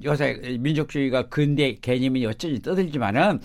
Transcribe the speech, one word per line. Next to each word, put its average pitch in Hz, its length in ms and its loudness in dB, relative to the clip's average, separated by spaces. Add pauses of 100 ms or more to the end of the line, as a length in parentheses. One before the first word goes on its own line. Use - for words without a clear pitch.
요새 131 540 -2
민족주의가 135 720 0
근대 143 460 2
개념이 127 500 0
어쩐지 117 380 -4
떠들지만은 151 800 2